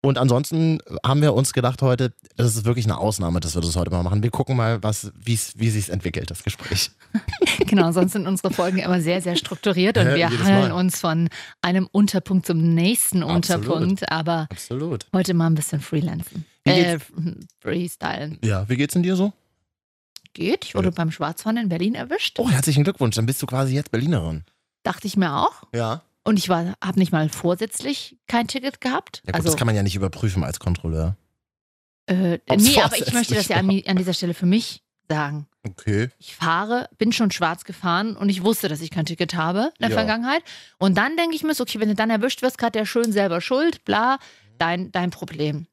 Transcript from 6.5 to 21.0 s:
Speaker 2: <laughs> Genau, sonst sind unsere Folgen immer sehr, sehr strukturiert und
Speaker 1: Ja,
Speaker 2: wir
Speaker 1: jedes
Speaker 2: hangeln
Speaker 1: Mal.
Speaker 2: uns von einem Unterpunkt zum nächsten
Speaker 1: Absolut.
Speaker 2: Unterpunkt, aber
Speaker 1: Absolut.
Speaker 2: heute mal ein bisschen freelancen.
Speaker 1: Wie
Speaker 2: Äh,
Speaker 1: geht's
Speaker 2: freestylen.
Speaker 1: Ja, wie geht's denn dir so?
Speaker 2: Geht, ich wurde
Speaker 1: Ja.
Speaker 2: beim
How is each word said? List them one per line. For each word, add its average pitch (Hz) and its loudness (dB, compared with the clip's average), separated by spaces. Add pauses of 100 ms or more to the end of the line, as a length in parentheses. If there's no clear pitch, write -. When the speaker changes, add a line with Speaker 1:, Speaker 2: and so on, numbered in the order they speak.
Speaker 2:
<laughs> - -4 (360)
Genau, 180 4
sonst 180 2
sind 196 -4
unsere 185 -2
Folgen 185 0
immer 180 0
sehr, 170 0
sehr 175 -4
strukturiert 185 0
und 160 6
Speaker 1:
Ja, 131 4
Speaker 2:
wir 165 4
Speaker 1:
jedes 165 2
Speaker 2:
hangeln 196 6
Speaker 1:
Mal. - -4
Speaker 2:
uns 180 0
von 165 2 (320)
einem 180 2
Unterpunkt 196 2
zum 165 4
nächsten 180 2
Speaker 1:
Absolut. 170 0
Speaker 2:
Unterpunkt, 170 0
aber 160 -2
Speaker 1:
Absolut. 135 -8
Speaker 2:
heute 185 2
mal 165 4
ein 160 4
bisschen 151 -2
freelancen. 160 -4 (180)
Speaker 1:
Wie 147 2
Speaker 2:
Äh, 175 4
Speaker 1:
geht's 143 -10 (560)
Speaker 2:
freestylen. 160 -6
Speaker 1:
Ja, 101 0
wie 127 0
geht's 143 0
denn 180 2
dir 180 0
so? 196 2 (1000)
Speaker 2:
Geht, 196 -4
ich - -16
wurde 185 2
Speaker 1:
Ja. 175 -4
Speaker 2:
beim 165 -2